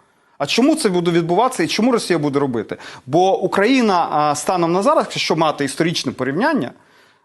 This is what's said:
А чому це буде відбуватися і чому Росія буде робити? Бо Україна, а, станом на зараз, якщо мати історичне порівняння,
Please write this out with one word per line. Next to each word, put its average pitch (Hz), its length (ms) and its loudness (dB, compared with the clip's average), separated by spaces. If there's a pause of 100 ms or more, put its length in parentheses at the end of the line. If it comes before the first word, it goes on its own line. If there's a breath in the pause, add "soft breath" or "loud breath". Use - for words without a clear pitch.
(380 soft breath)
А 143 80 -4
чому 285 300 4
це 233 120 0
буде 175 220 2
відбуватися 175 520 2
і 156 60 0
чому 240 240 0
Росія 185 260 0
буде 147 200 0
робити? 123 380 -2 (300 loud breath)
Бо 175 340 2
Україна, 202 720 2
а, 151 240 0
станом 170 380 0
на 185 100 0
зараз, 277 280 2
якщо - 260 -2
мати 151 280 0
історичне 147 480 -4
порівняння, 147 580 -2 (540 soft breath)